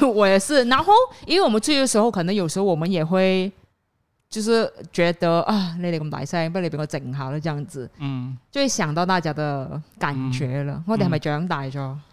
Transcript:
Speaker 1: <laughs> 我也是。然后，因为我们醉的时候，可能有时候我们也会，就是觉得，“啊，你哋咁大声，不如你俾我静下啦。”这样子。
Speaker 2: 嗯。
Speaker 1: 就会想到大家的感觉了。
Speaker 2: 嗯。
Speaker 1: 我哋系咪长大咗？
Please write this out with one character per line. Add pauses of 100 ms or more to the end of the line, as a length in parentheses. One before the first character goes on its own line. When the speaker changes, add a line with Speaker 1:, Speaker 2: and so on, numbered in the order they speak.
Speaker 1:
<laughs>
我
也
是。
然
后， (320)
因
为
我
们
醉
的
时
候，
可
能
有
时
候
我
们
也
会， (760)
就
是 (220)
觉
得
，“啊，
你
哋
咁
大
声，
不
如
你
俾
我
静
下
啦。”
这
样
子。
Speaker 2:
嗯。 (140)
Speaker 1:
就
会
想
到
大
家
的 (160)
感
觉
了。
Speaker 2:
嗯。
Speaker 1:
我
哋
系
咪
长
大
咗？ (180)